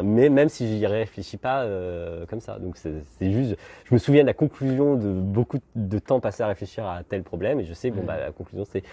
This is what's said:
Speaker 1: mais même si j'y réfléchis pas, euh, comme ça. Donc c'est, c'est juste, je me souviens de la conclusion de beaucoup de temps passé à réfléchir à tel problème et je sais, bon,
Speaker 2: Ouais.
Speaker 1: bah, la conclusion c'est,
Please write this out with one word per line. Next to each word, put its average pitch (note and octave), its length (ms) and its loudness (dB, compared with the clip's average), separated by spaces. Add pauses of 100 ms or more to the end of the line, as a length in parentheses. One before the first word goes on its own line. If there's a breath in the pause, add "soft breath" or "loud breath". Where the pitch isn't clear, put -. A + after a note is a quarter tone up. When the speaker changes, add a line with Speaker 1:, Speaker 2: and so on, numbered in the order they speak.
Speaker 1:
mais A2+ 260 6
même C#3+ 180 6
si B2+ 200 -4
j'y G#2+ 180 0
réfléchis G#2 520 -4
pas, C3 260 -2
euh, F2 640 -6
comme - 120 -8
ça. - 200 -12
Donc F2+ 180 -10
c'est, D#2+ 160 -8 (240)
c'est F#2+ 140 0
juste, A2+ 260 0 (280 loud breath)
je - 100 4
me - 20 6
souviens C#3+ 240 6
de C#3 60 6
la A2 80 0
conclusion C#3 600 2
de G#2 160 0
beaucoup G2 460 0 (180)
de G#2 220 -2
temps C3 220 0
passé A2+ 240 -4
à G#2+ 40 0
réfléchir G#2 380 -6
à F2 180 -6
tel G2 200 -6
problème G#2+ 360 -2
et G2 60 -4
je D#2+ 80 -12
sais, B2+ 160 -4
bon, G2+ 120 -4
Speaker 2:
Ouais. F2 40 -6
Speaker 1:
bah, E2 140 -4
la C#2 120 -6
conclusion F#2 320 -10
c'est, G2 300 -6